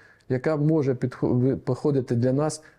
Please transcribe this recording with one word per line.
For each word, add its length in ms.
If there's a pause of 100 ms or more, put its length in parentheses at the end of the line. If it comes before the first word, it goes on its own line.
(280)
яка 280
може 380
підхо-, 400
ви-, 220
походити 580
для 180
нас 300 (160)